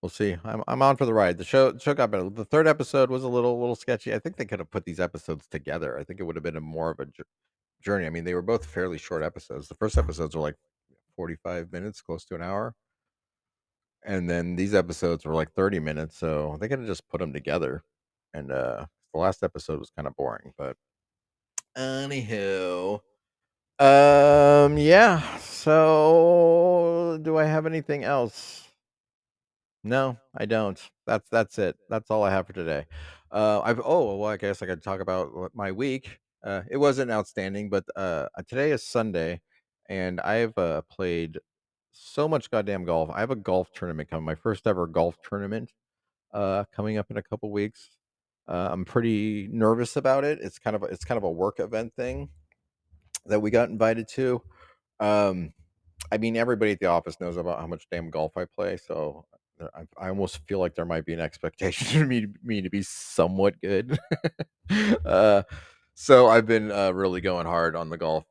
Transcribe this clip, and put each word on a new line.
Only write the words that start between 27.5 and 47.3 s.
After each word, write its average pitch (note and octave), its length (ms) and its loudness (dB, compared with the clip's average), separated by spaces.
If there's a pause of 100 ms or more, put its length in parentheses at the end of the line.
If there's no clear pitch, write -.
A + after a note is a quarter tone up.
anything D3+ 380 -4
else? A#2+ 640 -4 (1160)
No, B2+ 320 0 (200)
I A2+ 80 -4
don't. G#2+ 320 -2 (300)
That's, A2 220 -2
that's A2+ 280 0
it. F#2+ 200 -2 (120)
That's A2 220 -6
all G#2+ 120 2
I G2 80 2
have F#2+ 140 0
for - 80 -20
today. D#2+ 320 -6 (460)
Uh, G#2+ 300 0
I've, A#2 220 0
oh, A#2+ 340 0
well, G#2 120 -4
I G#2+ 60 -4
guess G2 260 -6
I G2+ 40 -8
could F2+ 180 -6
talk G2 160 -6
about F#2 340 -4
what F2+ 220 -12
my G2+ 160 -6
week. C3 480 -8 (240)
Uh, G2 260 -8
it A#2+ 60 -6
wasn't C3+ 340 2
outstanding, G#2 600 -4
but, F#2+ 160 -2 (100)
uh, F2 320 -4 (200)
today C#3+ 240 -2
is C3+ 120 -2
Sunday, F2+ 560 -4 (480)
and F#2 320 -6
I've, A2 380 -2
uh, E2 260 -2
played E2+ 560 -6 (540)
so - 340 -4
much D#3 240 -2
goddamn G2+ 320 -2
golf. E2 260 -2
I F2 120 -6
have A#2+ 100 -4
a C3 60 -4
golf F#2+ 340 -2
tournament D#2 380 -8
coming, D#2+ 160 -8
my D#2 100 -4
first G#2 320 -4
ever F2+ 200 0
golf E2+ 300 -2 (100)
tournament, G2+ 440 -8 (640)
uh, G2+ 400 -2
coming G#2+ 240 -4
up G#2 120 -6
in G#2+ 80 -8
a G2+ 60 -8
couple - 260 -10